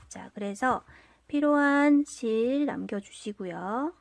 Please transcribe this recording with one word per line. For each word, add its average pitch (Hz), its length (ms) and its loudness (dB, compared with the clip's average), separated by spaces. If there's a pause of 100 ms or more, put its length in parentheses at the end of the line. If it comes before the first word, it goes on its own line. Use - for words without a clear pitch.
자, - 260 -16
그래서 202 520 -2 (420)
필요한 294 800 4
실 240 600 0
남겨주시고요. 202 1400 -6